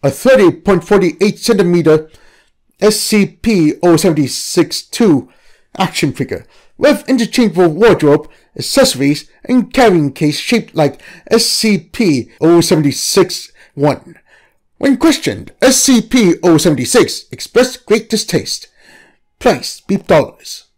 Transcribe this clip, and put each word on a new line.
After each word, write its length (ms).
A 80
thirty 400
point 340
forty-eight 540
centimeter 720
S 220
C 240
P 580
oh 140
seventy-six 840
two 480
action 340
figure 340
with 300
interchangeable 600
wardrobe, 600
accessories, 720
and 280
carrying 400
case 260
shaped 360
like 260
S 160
C 320
P 520
oh 200
seventy-six 920
one. 440
When 180
questioned, 560
S 140
C 260
P 400
oh 160
seventy-six 720
expressed 560
great 240
distaste. 580
Price, 420
beep 260
dollars. 580